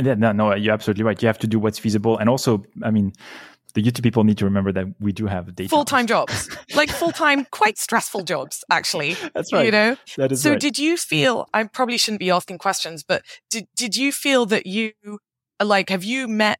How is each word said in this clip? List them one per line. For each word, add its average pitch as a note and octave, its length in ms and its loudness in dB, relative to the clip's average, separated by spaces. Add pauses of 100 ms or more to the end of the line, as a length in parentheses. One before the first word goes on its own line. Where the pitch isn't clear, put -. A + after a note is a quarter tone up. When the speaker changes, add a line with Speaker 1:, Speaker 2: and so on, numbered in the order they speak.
Speaker 1:
yeah, B2+ 120 2
no, A2 180 2
no, G#2 220 2
you're G#2+ 180 2
absolutely G#2+ 320 0
right. G#2 160 0
You A#2 60 4
have A2 120 2
to A2+ 80 -2
do A2+ 120 2
what's G#2+ 200 0
feasible. A2 380 2
And G#2+ 120 0
also, A#2+ 360 0 (180)
I A2 80 0
mean, G2+ 220 2 (640)
the G#2+ 80 2
YouTube A#2+ 200 0
people A2+ 200 4
need G#2+ 160 4
to G2+ 60 2
remember G2 280 2
that F#2 140 -4 (120)
we G2+ 140 -2
do G#2+ 140 -4
have F2+ 280 -6
day F#2+ 120 -6
Speaker 2:
Full-time C#4+ 400 2
Speaker 1:
jobs. - 400 -2
Speaker 2:
jobs. - 280 -14
Like, D4 140 2
full-time, D4 560 0
<laughs> - 60 -18
quite G#4+ 260 0
stressful - 460 -2
jobs, D3 480 -6
actually. D#3+ 440 0 (180)
Speaker 1:
That's - 200 -4
right. E3+ 120 4
Speaker 2:
You G#3+ 60 4
know? G#3+ 240 4 (220)
Speaker 1:
That C3+ 160 2
is B2+ 80 0
Speaker 2:
So D4 100 4
Speaker 1:
right. C#4+ 80 2
Speaker 2:
did C4+ 200 -2
you D#4+ 180 0
feel, C4+ 560 0
I A3 120 2
probably A#3+ 320 -2
shouldn't G#3+ 220 -2
be F3+ 120 0
asking F3 260 0
questions, E3 460 -4
but - 180 -2 (280)
did, A3 260 -8
did A#3 200 -4
you C4+ 160 0
feel C4 360 2
that G3+ 180 0
you, G#3+ 260 -4 (720)
like, G3+ 280 2
have F#3 120 -2
you B3+ 240 -4
met G#3+ 320 0